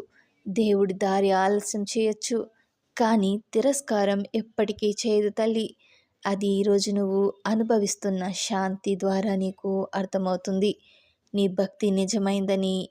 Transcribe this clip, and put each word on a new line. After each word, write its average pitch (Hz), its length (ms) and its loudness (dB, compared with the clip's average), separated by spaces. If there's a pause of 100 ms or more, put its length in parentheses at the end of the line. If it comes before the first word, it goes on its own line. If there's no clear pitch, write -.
(460)
దేవుడి 202 480 2
దారి 196 380 2
ఆలస్యం 202 500 0
చేయొచ్చు, 220 560 -2 (580)
కానీ 220 360 2 (180)
తిరస్కారం 214 680 0 (140)
ఎప్పటికీ 214 560 -2
చేయదు 208 400 0
తల్లి. 220 360 0 (560)
అది 196 260 -2
ఈరోజు 202 420 2
నువ్వు 196 300 0 (260)
అనుభవిస్తున్న 208 760 0 (140)
శాంతి 190 600 -2
ద్వారా 196 380 0
నీకు 190 360 -4 (240)
అర్థమవుతుంది. 190 760 -2 (640)
నీ 202 140 2
భక్తి 190 420 -2
నిజమైందని 190 840 0 (160)